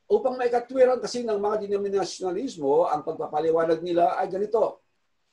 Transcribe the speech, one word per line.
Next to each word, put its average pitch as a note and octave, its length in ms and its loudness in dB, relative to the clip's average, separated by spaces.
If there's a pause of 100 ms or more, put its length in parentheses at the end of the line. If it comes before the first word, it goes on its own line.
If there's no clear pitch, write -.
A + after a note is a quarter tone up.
upang B3 320 2
maikatwiran B3 640 2
kasi A#3 240 -6
ng G#3+ 160 -2
mga G#3 240 -2
denominasyonalismo, G3 1300 0
ang D3 80 0
pagpapaliwanag D#3+ 800 0
nila F3 400 2
ay F#3+ 80 -2
ganito. G3+ 560 -2 (480)